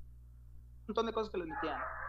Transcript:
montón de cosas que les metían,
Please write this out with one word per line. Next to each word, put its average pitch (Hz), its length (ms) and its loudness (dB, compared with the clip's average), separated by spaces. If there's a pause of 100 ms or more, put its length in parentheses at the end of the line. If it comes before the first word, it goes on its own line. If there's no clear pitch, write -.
(880)
montón 226 200 6
de 220 60 2
cosas 214 180 2
que 190 80 0
les 170 80 0
metían, 156 380 2 (240)